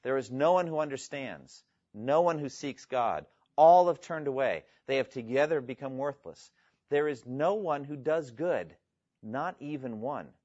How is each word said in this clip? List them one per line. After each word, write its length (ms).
There 120
is 140
no 220
one 160
who 100
understands, 840
no 280
one 180
who 100
seeks 360
God. 420
All 320
have 120
turned 280
away. 360
They 120
have 120
together 500
become 380
worthless. 520
There 200
is 180
no 280
one 300
who 120
does 340
good, 440
not 340
even 420
one. 280